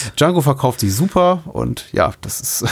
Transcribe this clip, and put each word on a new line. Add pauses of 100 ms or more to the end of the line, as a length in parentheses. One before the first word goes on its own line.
(200)
Django
verkauft
sich
super
und
ja,
das
ist,